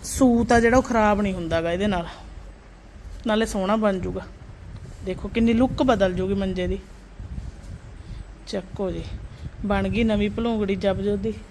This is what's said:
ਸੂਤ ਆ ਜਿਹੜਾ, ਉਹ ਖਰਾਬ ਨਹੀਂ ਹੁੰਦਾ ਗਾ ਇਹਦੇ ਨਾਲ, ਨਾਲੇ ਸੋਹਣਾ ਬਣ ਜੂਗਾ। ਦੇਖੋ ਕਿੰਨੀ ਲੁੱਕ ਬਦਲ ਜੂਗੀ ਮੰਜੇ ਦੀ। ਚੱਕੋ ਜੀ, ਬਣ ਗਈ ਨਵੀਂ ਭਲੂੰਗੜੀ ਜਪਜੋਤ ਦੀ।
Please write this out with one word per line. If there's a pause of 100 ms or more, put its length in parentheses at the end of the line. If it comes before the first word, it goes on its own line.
ਸੂਤ
ਆ
ਜਿਹੜਾ,
ਉਹ
ਖਰਾਬ
ਨਹੀਂ
ਹੁੰਦਾ
ਗਾ
ਇਹਦੇ
ਨਾਲ, (1160)
ਨਾਲੇ
ਸੋਹਣਾ
ਬਣ
ਜੂਗਾ। (800)
ਦੇਖੋ
ਕਿੰਨੀ
ਲੁੱਕ
ਬਦਲ
ਜੂਗੀ
ਮੰਜੇ
ਦੀ। (1700)
ਚੱਕੋ
ਜੀ, (640)
ਬਣ
ਗਈ
ਨਵੀਂ
ਭਲੂੰਗੜੀ
ਜਪਜੋਤ
ਦੀ। (160)